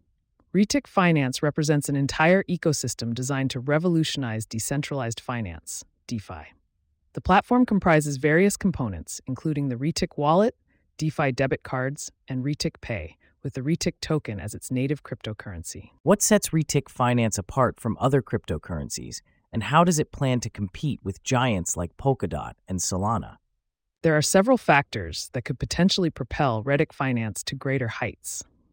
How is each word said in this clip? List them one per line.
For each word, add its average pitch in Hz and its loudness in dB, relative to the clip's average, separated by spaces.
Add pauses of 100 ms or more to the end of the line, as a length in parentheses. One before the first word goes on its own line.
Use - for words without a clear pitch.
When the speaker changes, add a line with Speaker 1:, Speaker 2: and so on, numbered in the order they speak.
(560)
Speaker 1:
Retic 214 2
Finance 160 2
represents 147 2
an 143 0
entire 165 4
ecosystem 139 -2
designed 131 -2
to 127 -6
revolutionize 143 0
decentralized 135 -4
finance, 104 -8 (240)
defi. 95 -10 (600)
The - -8
platform 240 4
comprises 156 2
various 156 4
components, 110 -4
including 143 -2
the 127 -2
Retic 151 -4
wallet, 165 4 (420)
DeFi 151 0
debit 135 -2
cards, 135 -6 (160)
and 127 -6
Retic 147 -4
Pay, 85 -8 (260)
with 143 -8
the 135 -8
Retic 160 -2
token 139 -4
as 107 -10
its - -12
native 135 -2
cryptocurrency. - -12 (120)
Speaker 2:
What 190 4
sets - 4
Retic 151 0
Finance 120 2
apart 113 0
from 110 -2
other 135 4
cryptocurrencies, 73 -6 (320)
and 113 -2
how 151 4
does 175 2
it - -2
plan 127 -2
to 110 -8
compete - -6
with - -8
giants 120 0
like 85 -6
Polkadot 82 -2 (120)
and 95 -4
Solana? 98 -2 (640)
Speaker 1:
There 160 4
are 151 2
several 208 4
factors 113 0
that - -6
could 131 -6
potentially 175 2
propel 123 -2
Retic 143 2
Finance 120 -4
to - -8
greater 135 -2
heights. - -8 (300)